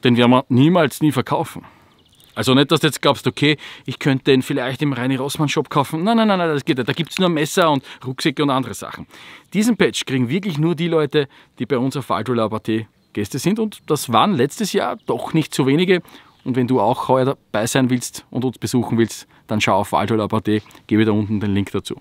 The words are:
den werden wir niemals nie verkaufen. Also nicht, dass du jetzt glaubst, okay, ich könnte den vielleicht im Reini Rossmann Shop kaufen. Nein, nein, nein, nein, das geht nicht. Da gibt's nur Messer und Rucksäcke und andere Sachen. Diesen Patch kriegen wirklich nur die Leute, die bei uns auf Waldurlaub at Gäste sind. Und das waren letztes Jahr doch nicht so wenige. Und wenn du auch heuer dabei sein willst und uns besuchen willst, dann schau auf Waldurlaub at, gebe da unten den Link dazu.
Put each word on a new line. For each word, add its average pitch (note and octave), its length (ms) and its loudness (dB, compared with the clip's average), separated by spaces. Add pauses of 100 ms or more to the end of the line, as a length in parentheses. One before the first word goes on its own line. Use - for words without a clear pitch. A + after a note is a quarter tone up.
den B2 120 4
werden A#2+ 140 6
wir B2+ 180 6
niemals D3+ 540 4
nie D3+ 100 4
verkaufen. - 540 -4 (680)
Also A2+ 180 0
nicht, C#3 180 4
dass D#3+ 80 2
du D#3+ 80 0
jetzt - 140 -2
glaubst, C#3 260 2
okay, D3 300 0 (280)
ich - 140 -10
könnte C3+ 260 0
den C3+ 180 4
vielleicht C3 380 -4
im D3 120 -2
Reini C3 240 -2
Rossmann C#3+ 320 -2
Shop C#3+ 200 -2
kaufen. D#3+ 360 -2
Nein, A3+ 100 2
nein, A3 140 2
nein, G3 80 2
nein, F3 100 0
das D3 160 -2
geht D3 140 -2
nicht. B2 100 -2
Da C#3 60 -2
gibt's - 260 -6
nur F#3 80 2
Messer E3 420 2
und C#3 140 0 (220)
Rucksäcke C3+ 360 -4
und C#3+ 80 0
andere B2+ 260 -2
Sachen. - 320 -14 (440)
Diesen G#3+ 240 2
Patch D3 300 0
kriegen B2+ 240 0
wirklich F#3 280 -4
nur D#3+ 160 2
die E3 140 -2
Leute, D3+ 400 0 (300)
die B2+ 80 -6
bei C3 120 0
uns C3 200 -2
auf B2+ 100 -8
Waldurlaub A2 460 -2
at A2 160 -8 (420)
Gäste G#2+ 280 -6
sind. G3+ 200 0
Und A3 280 -4
das C#3 260 -2
waren D#3+ 220 4
letztes D3+ 360 -2
Jahr - 240 -4 (100)
doch - 280 -6
nicht D#3+ 200 0
so C#3 140 0
wenige. F3 340 2 (440)
Und C3 100 -4
wenn B2+ 120 0
du B2+ 120 2
auch G#2+ 300 0
heuer B2+ 160 4
dabei A#2+ 420 -4
sein C3 220 2
willst - 400 -4
und B2+ 160 -6
uns B2 120 -4
besuchen A#2 400 0
willst, A2+ 300 0 (200)
dann A2 120 -2
schau A2 160 2
auf G2+ 160 -2
Waldurlaub G#2 420 0
at, A2 160 -2 (380)
gebe A2 160 4
da A2 80 2
unten G#2 300 0
den G2+ 120 -2
Link G2 180 -2
dazu. - 300 -8